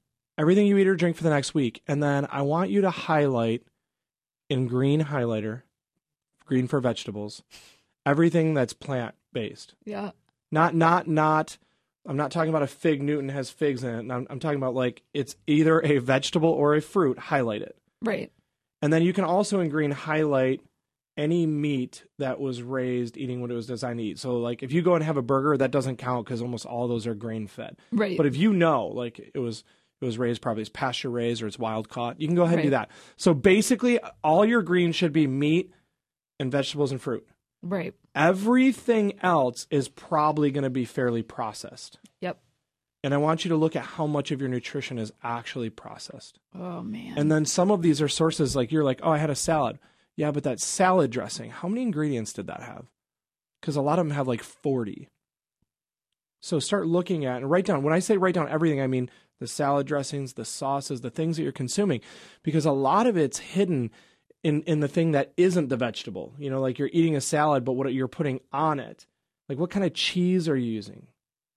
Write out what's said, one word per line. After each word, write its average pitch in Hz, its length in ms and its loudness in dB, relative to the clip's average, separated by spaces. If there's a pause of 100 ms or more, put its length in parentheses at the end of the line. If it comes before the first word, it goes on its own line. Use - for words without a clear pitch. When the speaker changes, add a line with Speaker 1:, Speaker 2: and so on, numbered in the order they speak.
(380)
Speaker 1:
Everything 185 280 6
you 202 100 6
eat 196 100 6
or 190 80 4
drink 170 220 0
for - 80 -12
the 160 60 4
next 143 240 0
week. 135 340 0
And 147 140 0
then 143 280 0
I 139 120 -2
want 165 280 0
you 202 120 2
to 190 80 2
highlight 131 720 0 (840)
in 127 200 0
green 139 360 2
highlighter, 117 580 -2 (800)
green 127 240 0
for 147 100 0
vegetables, 107 640 -4 (640)
everything 160 500 2
that's 127 200 0
plant-based. - 1000 -8 (100)
Speaker 2:
Yeah. 202 280 -10 (400)
Speaker 1:
Not, 165 240 2
not, 165 320 4
not, 156 500 2 (480)
I'm 143 100 -6
not 143 140 -2
talking 160 200 0
about 156 120 2
a 131 60 -2
fig 151 340 0
Newton 143 280 -2
has 135 200 -6
figs 139 320 -2
in 123 100 -4
it. 113 80 -4
And 120 120 -8
I'm, 127 180 -6
I'm 135 80 -10
talking 147 200 -2
about, 127 160 -2
like, 127 280 -2 (100)
it's 143 220 -6 (140)
either 160 340 6
a 147 160 4
vegetable 139 520 2
or 147 260 4
a 156 60 2
fruit, 147 360 0
highlight 113 440 -2
it. - 140 -14 (260)
Speaker 2:
Right. 220 280 -4 (520)
Speaker 1:
And 151 100 2
then 160 100 4
you 180 100 4
can 185 120 0
also 196 340 0
in 170 120 0
green 151 200 0
highlight 143 680 0 (560)
any 160 300 0
meat 147 580 -2 (140)
that 131 200 -4
was 131 240 -6
raised 123 540 -4
eating 123 240 -6
what 123 100 -6
it 120 40 -6
was 117 120 -6
designed 120 320 -6
to 113 60 -4
eat. 98 140 -6
So, 123 200 -4
like, 117 240 -4
if 127 80 -8
you 165 120 2
go 175 120 4
and 160 80 2
have 156 140 0
a 139 60 0
burger, 135 340 4
that 131 140 2
doesn't 131 260 0
count 123 300 -4
'cause 117 160 -4
almost 120 240 -6
all 120 200 -4
those 117 200 -2
are 113 80 -2
grain-fed. 110 640 -10 (120)
Speaker 2:
Right. 202 280 0
Speaker 1:
But 147 80 4
if 127 100 0
you 208 160 4
know, 160 360 4
like, 120 300 -8 (160)
it - 40 -6
was, 117 260 -6 (380)
it - 20 -4
was 117 140 -2
raised, 120 240 0
probably 110 180 -2
it's 107 80 -6
pasture 131 400 -4
raised 117 340 -2
or 110 40 -6
it's 101 120 -10
wild 110 300 -4
caught, 120 320 -6
you 151 80 -2
can 175 80 2
go 175 60 6
ahead 170 160 4
and 151 120 2
do 135 60 2
Speaker 2:
Right. 107 100 0
Speaker 1:
that. - 40 -16 (260)
So - 160 4
basically, 214 640 4 (240)
all 160 220 6
your 233 160 4
greens 175 340 2
should 165 200 0
be 156 120 4
meat 147 460 0 (640)
and 127 140 -4
vegetables 139 400 -2
and 127 80 -6
fruit. - 260 -6 (360)
Speaker 2:
Right. 180 320 -6 (200)
Speaker 1:
Everything 214 1080 2
else 147 480 2
is 139 180 0
probably 151 640 0
gonna 135 180 -2
be 127 160 -2
fairly 117 380 -2
processed. - 760 -12 (220)
Speaker 2:
Yep. 180 220 -8 (600)
Speaker 1:
And 139 120 -2
I - 20 2
want 156 300 0
you - 20 -4
to 165 80 2
look 160 180 2
at 143 120 -4
how 156 200 -6
much 147 260 -2
of 135 80 -6
your 135 100 -4
nutrition 127 480 -6
is 107 240 -8
actually 117 480 -6
processed. - 680 -18 (160)
Speaker 2:
Oh, 180 280 -12
man. 214 340 -10
Speaker 1:
And 151 160 2
then 151 140 2
some 180 240 2
of 202 100 2
these 156 220 4
are 147 60 2
sources, 156 460 0
like, 127 160 0
you're 156 140 2
like, 131 180 0
"Oh, 165 100 2
I 156 60 2
had 151 120 0
a 139 40 -2
salad." 147 440 -2 (400)
Yeah, 151 120 0
but 143 140 -2
that 131 160 -2
salad 185 500 2
dressing, 113 400 -8
how - 180 -10
many 233 140 -4
ingredients 151 500 -2
did 92 140 -10
that - 160 -12
have? - 240 -16 (760)
'Cause 147 160 -4
a 143 60 0
lot 147 160 2
of 170 80 2
them 147 100 -2
have, 139 100 -2
like, 120 160 -2
forty. 127 640 -6 (1300)
So - 180 -2
start 185 280 -2
looking 175 400 0
at 127 120 -2
and 135 120 -4
write 180 160 2
down. 156 160 0
When 151 100 2
I 165 60 4
say 196 180 2
write 185 180 2
down 147 140 0
everything, 151 320 0
I 135 60 0
mean 127 240 -2 (300)
the 123 60 -10
salad 139 400 0
dressings, 139 480 -4
the 131 120 -10
sauces, 139 560 -4
the 127 80 -8
things 160 260 -2
that 160 60 -4
you're 139 100 -4
consuming, 135 480 -2 (420)
because 151 220 0
a 156 80 4
lot 139 340 4
of 220 120 2
it's 139 200 0
hidden 175 520 -2 (520)
in, 151 200 0
in 151 180 0
the 147 80 0
thing 165 240 0
that 139 240 0
isn't 180 320 4
the 131 80 -2
vegetable. 95 640 -6
You 143 100 -8
know, 135 140 -2
like, 131 160 -2
you're 143 140 0
eating 165 240 4
a 135 40 0
salad, 147 440 2
but 131 80 0
what 131 200 -2
you're 131 160 -2
putting 135 320 -4 (120)
on 151 280 0
it, 110 260 -16 (440)
like, 127 80 -6
what 175 120 -2
kind 196 140 0
of 170 80 0
cheese 180 560 0
are 143 80 2
you 120 160 0
using? 101 360 -10 (480)